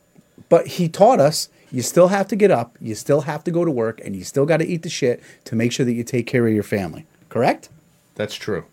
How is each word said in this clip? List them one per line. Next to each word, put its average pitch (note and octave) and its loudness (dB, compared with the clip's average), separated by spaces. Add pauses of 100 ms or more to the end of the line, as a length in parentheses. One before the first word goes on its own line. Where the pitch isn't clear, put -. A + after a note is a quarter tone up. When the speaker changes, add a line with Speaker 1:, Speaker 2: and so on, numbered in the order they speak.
(480)
Speaker 1:
But E3 4
he E3 -2
taught G3+ 4
us, D3+ 2 (220)
you B2+ -6
still F3 4
have G3 0
to A#3 -2
get G3 4
up, A#2+ 0
you A2 -8
still D3 0
have D3+ -8
to F3+ -4
go E3+ 0
to E3+ 0
work, A2+ -4
and G2+ -8
you F#2 -10
still C#3 0
gotta D#3+ 0
eat D#3+ -4
the F3+ -10
shit A#2+ -2 (220)
to A2+ -6
make A#2 0
sure C3+ -2
that A#2+ 0
you A#2 -4
take A#2+ -4
care A#2+ 2
of A2 2
your G#2 2
family. F2 -6 (220)
Correct? D3 0 (460)
Speaker 2:
That's G#2+ -6
true. F2+ -8